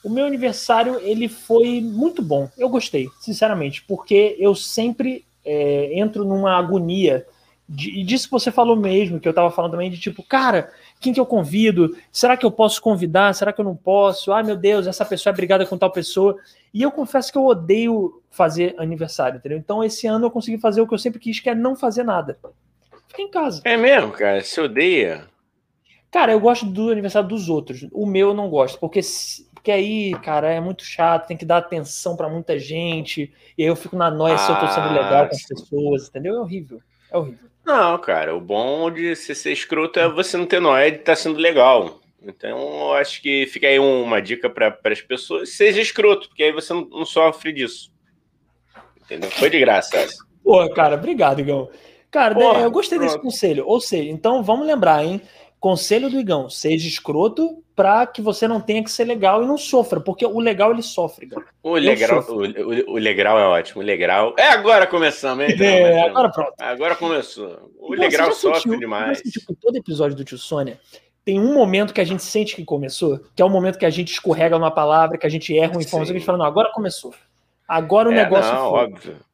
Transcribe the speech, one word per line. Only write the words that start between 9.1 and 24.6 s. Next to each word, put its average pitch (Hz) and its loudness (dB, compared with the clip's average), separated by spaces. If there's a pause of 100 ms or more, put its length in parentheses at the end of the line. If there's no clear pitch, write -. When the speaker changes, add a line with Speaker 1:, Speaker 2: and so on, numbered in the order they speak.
Speaker 1:
que - -2
eu 160 0
tava 175 4
falando 170 -4
também, 180 -6
de 180 -12
tipo, 185 -10
cara, 254 0 (300)
quem 254 -2
que 247 0
eu 247 2
convido? 180 2 (140)
Será 247 2
que 254 -4
eu 208 4
posso 214 2
convidar? 185 2
Será 202 -2
que 208 -8
eu 208 -2
não 185 -4
posso? 196 2
Ai, 214 2
meu 214 -2
Deus, 196 2
essa 190 -4
pessoa 196 -2
é 190 -4
brigada 185 2
com 185 -6
tal 185 2
pessoa. 190 0 (360)
E 214 -4
eu 285 0
confesso 269 -4
que - -6
eu 269 2
odeio 214 0
fazer 175 0
aniversário, 160 -6
entendeu? 147 -8
Então, 208 -4
esse 220 -6
ano 226 0
eu 233 0
consegui 226 -6
fazer 220 0
o 226 2
que 233 -2
eu 208 -4
sempre 233 -6
quis, 226 -8
que 254 -2
é 240 -2
não 247 -2
fazer 240 -2
nada. 175 -4 (680)
Ficar - -12
em 403 -10
casa. 277 -4
Speaker 2:
É 233 2
mesmo, 226 4
cara? 98 0
Você - -8